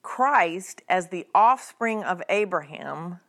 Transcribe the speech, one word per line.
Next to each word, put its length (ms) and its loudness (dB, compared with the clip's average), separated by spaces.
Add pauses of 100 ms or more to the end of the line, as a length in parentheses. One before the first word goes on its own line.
Christ, 840 0
as 220 0
the 260 -10
offspring 680 2
of 240 -4
Abraham 1000 -4